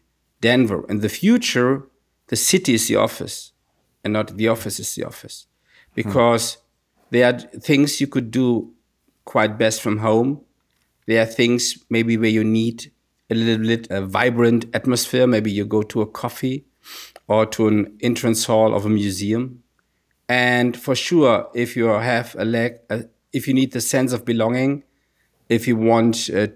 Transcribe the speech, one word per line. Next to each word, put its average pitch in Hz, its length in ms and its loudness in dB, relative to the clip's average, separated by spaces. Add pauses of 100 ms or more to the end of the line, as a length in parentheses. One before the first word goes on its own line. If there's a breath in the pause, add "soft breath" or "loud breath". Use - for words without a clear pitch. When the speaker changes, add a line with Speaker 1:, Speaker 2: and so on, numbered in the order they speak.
(400)
Speaker 1:
Denver, 117 480 2
in 104 120 -4
the 104 100 -2
future, 139 800 0 (400)
the - 100 -4
city 185 380 0
is 113 120 -2
the 107 80 0
office, - 560 -4 (520)
and 104 100 -4
not 107 240 -4
the 110 100 0
office 113 320 -2
is - 160 -10
the - 80 -8
office. - 440 -16 (460 soft breath)
Because 117 640 0
Speaker 2:
Hmm. - 40 -20 (520)
Speaker 1:
there 123 220 4
are 123 60 -6 (200)
things 143 400 2
you 143 80 0
could 123 240 -4
do 120 400 0 (540)
quite 107 320 0
best 110 240 0
from 107 160 -2
home. 113 440 0 (640)
There 113 160 2
are 113 40 2
things 120 520 0 (120)
maybe 117 260 0
where 110 140 0
you 110 140 2
need 113 480 -2 (380)
a 113 60 -2
little 113 300 0
bit, 113 240 -2
a 98 160 -6
vibrant 117 680 2
atmosphere. 127 540 0
Maybe 107 240 2
you 101 140 -2
go 107 160 0
to 107 200 -4
a 104 60 -2
coffee 131 580 -8 (640 loud breath)
or 110 200 4
to 110 200 0
an 107 340 0
entrance 117 440 0
hall 110 280 4
of 104 120 -2
a 104 40 -2
museum. 107 760 -2 (640)
And 123 480 2
for 135 180 -2
sure, 127 580 2
if 120 220 -4
you 117 120 2
have 117 500 0
a 101 80 -2
lack, 117 440 -2
uh, 117 140 -4 (280)
if 127 160 -4
you 131 60 0
need 131 180 2
the 120 100 -4
sense 127 320 0
of 117 120 -6
belonging, 123 580 0 (640)
if 117 180 0
you 120 80 2
want, 113 540 2
uh, 104 260 0